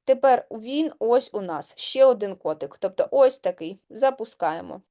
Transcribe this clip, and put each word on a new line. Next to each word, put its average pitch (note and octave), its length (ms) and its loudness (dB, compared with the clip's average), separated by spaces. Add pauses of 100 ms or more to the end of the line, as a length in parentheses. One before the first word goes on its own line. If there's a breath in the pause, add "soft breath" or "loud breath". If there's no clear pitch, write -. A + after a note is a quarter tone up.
тепер C4 460 4
він B3+ 480 -4
ось A#3+ 340 0
у G#3 80 -6
нас, D#3+ 360 -10
ще - 280 0
один G#3 320 2
котик, - 440 -8
тобто - 300 -2
ось - 280 4
такий, F3+ 420 -8 (100)
запускаємо. G3 1000 -4